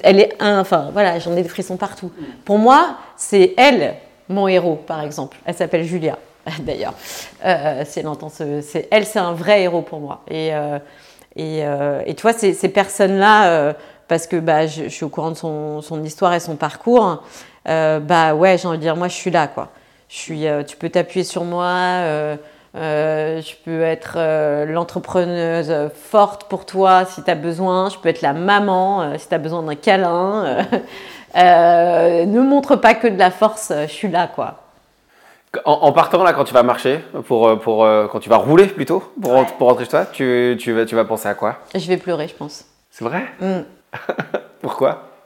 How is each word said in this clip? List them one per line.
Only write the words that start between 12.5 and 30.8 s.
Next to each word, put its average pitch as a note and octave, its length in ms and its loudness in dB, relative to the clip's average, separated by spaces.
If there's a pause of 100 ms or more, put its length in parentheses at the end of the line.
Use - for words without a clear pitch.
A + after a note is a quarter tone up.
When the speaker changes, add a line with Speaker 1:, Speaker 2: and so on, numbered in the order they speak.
Speaker 1:
ces F#3+ 160 -2
personnes-là, G3 800 4
euh, D3+ 240 2 (340)
parce E3 200 -2
que, F#3 100 -4
bah, D#3+ 300 0
je... D#3 180 -8
je - 40 -8
suis - 160 -10
au D3 60 -6
courant D#3+ 220 -6
de D#3 40 -12
son, D3+ 460 -8
son D#3 200 -8
histoire D#3 300 -2
et E3+ 80 0
son E3+ 160 -8
parcours, F3+ 640 0 (460)
euh, D#3 320 0
bah, D#3+ 340 2
ouais, F3+ 220 4
j'ai F3+ 120 -4
envie D#3+ 100 -4
de D3+ 40 -10
dire, « D#3+ 140 0
Moi, F3 120 -2
je F3 60 -10
suis - 160 -6
là, E3 180 0
quoi. » - 200 -12 (400)
Je - 80 -20
suis, D#3 300 -8
euh, D3 160 -2
tu - 160 -16
peux E3 100 -6
t'appuyer F3 360 -2
sur F3 200 -6
moi, F3 220 -4
euh, F3+ 680 -2 (380)
euh, D#3 680 -4
je - 100 -16 (100)
peux E3 200 -4
être, D#3+ 340 -4
euh, D3+ 480 0
l'entrepreneuse E3 1300 -2
forte G3+ 500 0
pour - 200 -10
toi F#3+ 400 4
si F#3 180 -12
t'as F3 120 0
besoin, F3+ 560 -2
je - 80 -14
peux E3 100 -4
être - 140 0
la C#3+ 100 0
maman, F#3+ 720 0
euh, D3 160 -4
si - 100 -18
t'as F3 80 -2
besoin D#3+ 260 -6
d'un D3+ 120 -6
câlin, F#3+ 720 0
euh, B2+ 160 -2 (720)